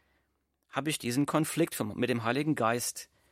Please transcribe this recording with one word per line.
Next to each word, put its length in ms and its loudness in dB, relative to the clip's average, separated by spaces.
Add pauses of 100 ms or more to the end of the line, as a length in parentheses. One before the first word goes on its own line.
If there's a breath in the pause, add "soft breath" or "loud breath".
(680)
hab 180 -2
ich 120 -2
diesen 260 2
Konflikt 500 0
vom, 220 -4
mit 120 0
dem 140 0
Heiligen 320 2
Geist 540 0 (220)